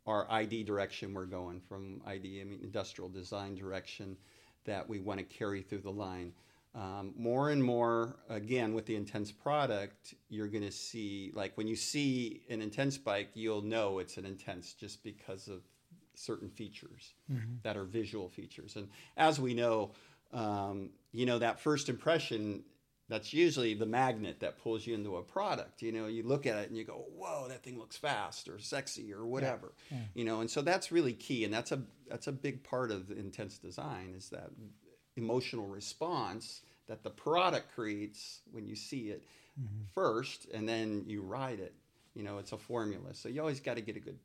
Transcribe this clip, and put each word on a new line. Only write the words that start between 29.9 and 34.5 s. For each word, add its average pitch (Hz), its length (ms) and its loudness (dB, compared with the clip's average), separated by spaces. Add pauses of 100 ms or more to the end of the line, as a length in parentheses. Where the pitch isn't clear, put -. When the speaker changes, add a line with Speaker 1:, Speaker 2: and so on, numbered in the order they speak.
Speaker 2:
Yeah. 131 80 -4 (160)
Speaker 1:
You 120 100 0
know, 110 160 2
and 117 80 0
so 151 120 2
that's 175 300 4
really 156 220 6
key. 120 300 0
And 104 100 2
that's - 180 0
a, 139 120 0 (240)
that's - 200 -6
a 143 40 0
big 139 320 -2
part 127 280 0
of 98 200 -2
Intense 98 480 -6
design, 92 560 -8
is 95 140 -14
that - 200 -8 (680)